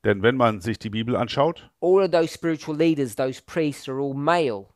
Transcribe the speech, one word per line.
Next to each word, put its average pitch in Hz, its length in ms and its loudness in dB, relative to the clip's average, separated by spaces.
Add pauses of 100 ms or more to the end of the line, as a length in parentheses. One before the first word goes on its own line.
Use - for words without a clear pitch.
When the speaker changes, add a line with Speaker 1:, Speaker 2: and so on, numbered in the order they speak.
Speaker 1:
Denn 104 180 2
wenn 120 140 4
man 113 240 2
sich 104 200 -4
die 110 100 -8
Bibel 110 260 -2
anschaut, 143 540 -2 (100)
Speaker 2:
all 190 240 4
of 180 60 0
those 165 240 2
spiritual 160 420 -6
leaders, 147 400 0
those 131 240 -4
priests - 480 -4
are 135 120 -6
all 139 140 -4
male. 143 600 0